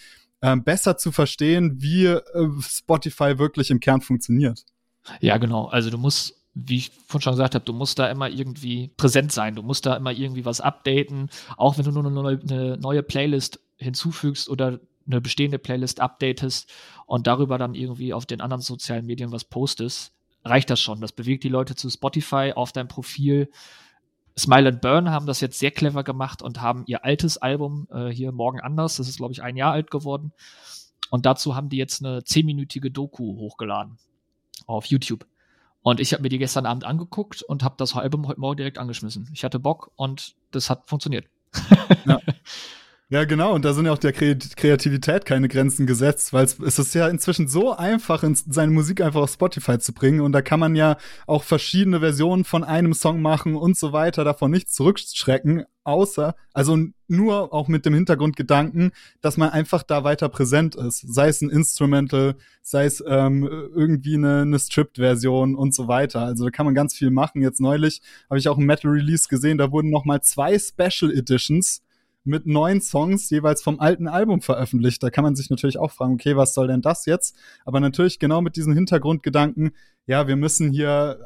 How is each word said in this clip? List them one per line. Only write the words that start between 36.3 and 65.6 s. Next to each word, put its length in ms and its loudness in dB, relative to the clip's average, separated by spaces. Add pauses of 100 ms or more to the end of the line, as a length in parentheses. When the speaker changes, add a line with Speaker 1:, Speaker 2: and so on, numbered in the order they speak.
Speaker 2:
die 80 -2
gestern 280 -2
Abend 180 -4
angeguckt 580 -8
und 200 -6
hab 160 -4
das 160 -4
Album 320 -4
heute 140 -8
Morgen 160 -4
direkt 220 -10
angeschmissen. 540 -10
Ich 120 -10
hatte 160 -4
Bock 360 -4
und 380 -8 (160)
das 200 -6
hat 180 -4
funktioniert. 380 -6 (260)
<laughs> 540 6
Speaker 1:
Ja. 140 4 (880)
Ja, 140 2
genau. 300 2
Und 100 0
da 100 2
sind 100 0
ja 80 2
auch 60 0
der 160 0
Kre-, 420 0
Kreativität 680 2
keine 220 2
Grenzen 380 0
gesetzt, 460 0
weil 140 6
es, 120 -4
es 200 0
ist 160 -2
ja 120 4
inzwischen 420 0
so 280 2
einfach, 480 0
in, 100 4
seine 380 2
Musik 300 2
einfach 180 2
auf 100 0
Spotify 480 0
zu 140 -6
bringen. 280 2
Und 120 2
da 80 4
kann 180 0
man 160 2
ja 220 4 (300)
auch 180 0
verschiedene 560 2
Versionen 440 2
von 200 -2
einem 300 2
Song 260 0
machen 360 0
und 200 2
so 160 -4
weiter, 320 0
davon 260 2
nicht 220 0
zurückschrecken, 920 0 (200)
außer, 500 0 (200)
also 240 4 (280)
nur 460 2
auch 160 -2
mit 160 0
dem 80 4
Hintergrundgedanken, 1000 2 (280)
dass 160 0
man 140 4
einfach 320 0
da 200 0
weiter 280 0
präsent 440 2
ist. 260 -4
Sei 280 2
es 140 0
ein 80 -2
Instrumental, 880 2 (260)
sei 240 0
es, 200 -2
ähm, 380 4
irgendwie 720 0
eine, 280 4
eine 160 2
Stripped-Version 960 2
und 200 0